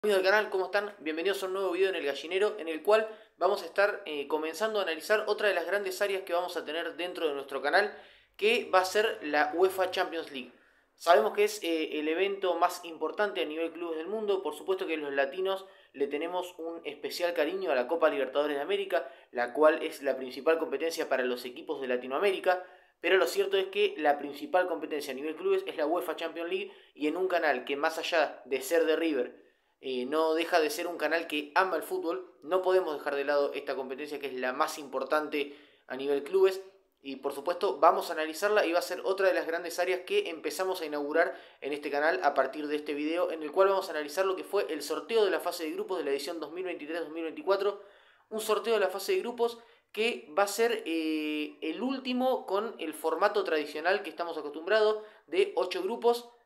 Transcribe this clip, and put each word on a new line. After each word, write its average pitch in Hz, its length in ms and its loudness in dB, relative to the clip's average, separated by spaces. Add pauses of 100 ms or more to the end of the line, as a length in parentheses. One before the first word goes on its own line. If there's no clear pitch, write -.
Amigos 196 160 4
del 190 100 4
canal, 208 180 4
¿cómo 185 160 0
están? 202 340 -2
Bienvenidos 175 420 -2
a 190 40 -4
un 185 80 -4
nuevo 190 180 0
video 185 160 4
en 180 80 0
El 156 80 -4
Gallinero, 180 560 0
en 160 80 -6
el 156 160 -4
cual 220 240 6 (300)
vamos 196 260 2
a - 20 -10
estar, 202 400 0
eh, 147 220 -6
comenzando 160 520 -2
a 190 40 0
analizar 165 440 0
otra 208 200 2
de 190 60 4
las 170 120 0
grandes 190 360 -2
áreas 196 220 0
que 170 100 -4
vamos 175 240 0
a 151 80 -6
tener 160 320 -4
dentro 165 280 -4
de 147 80 2
nuestro 135 280 -6
canal, 190 360 2 (380)
que 220 340 2
va 185 100 6
a 185 60 4
ser 214 360 0
la 147 340 2
uefa 185 360 2
Champions 165 420 -2
League. 127 180 -10 (420)
Sabemos 202 380 6
que 208 140 2
es, 208 180 -4
eh, 156 360 0
el 151 100 -2
evento 185 460 0
más 170 280 2
importante 170 580 -4
a 151 40 0
nivel 160 260 -4
clubes 165 260 -6
del 160 100 -6
mundo. 202 360 -2
Por 151 100 -4
supuesto 185 320 -2
que 160 120 -2
los 143 160 -6
latinos 185 520 -2 (280)
le 139 140 0
tenemos 170 500 -4
un 165 260 -8
especial 156 500 -4
cariño 170 380 0
a 135 40 4
la 123 120 0
Copa 160 220 4
Libertadores 143 480 0
de 139 40 -2
América, 185 480 -2 (220)
la 120 220 -2
cual 156 280 6
es 151 220 -6
la 131 140 2
principal 131 420 0
competencia 156 480 -2
para 127 160 2
los 123 220 -2
equipos 143 340 -8
de 131 80 -6
Latinoamérica, 165 760 0 (380)
pero 175 160 2
lo 180 100 6
cierto 190 300 2
es 190 120 2
que 208 280 0
la 147 240 4
principal 147 480 0
competencia 151 460 -4
a - 20 -6
nivel 151 220 -6
clubes 190 280 2
es 151 120 -8
la 156 80 0
uefa 165 320 -2
Champions 165 320 -6
League, 196 240 -6 (200)
y 143 140 -2
en 156 80 0
un 185 140 0
canal 156 340 2
que, 139 140 -4
más 160 200 0
allá 156 460 0
de - 160 -2
ser 165 240 2
de 156 140 2
River, 147 440 -2 (440)
eh, 127 200 -4
no 160 280 2
deja 165 280 4
de 151 80 2
ser 165 180 -4
un 175 80 -6
canal 156 320 0
que 147 280 -4
ama 180 200 4
el 156 80 -2
fútbol, 185 580 -6
no 180 200 0
podemos 180 360 2
dejar 143 200 -2
de 139 80 0
lado 143 280 2
esta 143 220 -6
competencia 135 420 -8
que 139 100 -8
es 127 60 -8
la 127 200 -4
más 156 240 -2
importante 147 800 -4 (300)
a 127 100 -8
nivel 139 260 -2
clubes, 190 380 4 (400)
y 135 160 -10
por 139 160 -6
supuesto 175 480 -2
vamos 185 280 6
a 170 40 -4
analizarla 160 520 2
y 165 60 0
va 170 80 4
a - 20 0
ser 175 220 -6
otra 190 240 2
de 180 60 4
las 160 120 0
grandes 165 340 -4
áreas 180 260 0
que 202 240 0
empezamos 180 500 -4
a 160 60 -4
inaugurar 151 520 2 (220)
en 139 140 -6
este 147 180 -6
canal 151 320 2
a 143 100 6
partir 143 340 0
de 147 100 0
este 147 160 -4
video, 156 360 0
en 160 140 -6
el 147 80 -8
cual 190 160 6
vamos 190 220 2
a - 20 -8
analizar 151 340 -2
lo 190 120 0
que 151 80 -10
fue 202 240 0
el 151 120 -4
sorteo 160 440 0
de 180 60 2
la 165 100 0
fase 170 240 -4
de 156 60 -4
grupos 190 260 -4
de 151 80 -4
la 139 60 0
edición 165 280 -4
dos 151 140 -8
mil 185 100 -8
veintitrés 165 380 -6
dos 151 80 -6
mil 160 140 -8
veinticuatro, 190 580 0 (480)
un 220 100 -6
sorteo 214 360 2
de 208 40 4
la 190 80 4
fase 190 240 -2
de 190 80 4
grupos 233 400 -2 (320)
que 220 480 -2
va 202 40 8
a 202 40 6
ser, 226 380 0
eh, 156 760 -2
el 170 220 -4
último 254 600 -2
con 208 340 -2
el 156 140 -6
formato 185 500 2
tradicional 165 580 0
que 160 100 -10
estamos 170 260 -8
acostumbrados 202 640 0 (240)
de 190 300 2
ocho 180 260 -2
grupos 233 460 0 (160)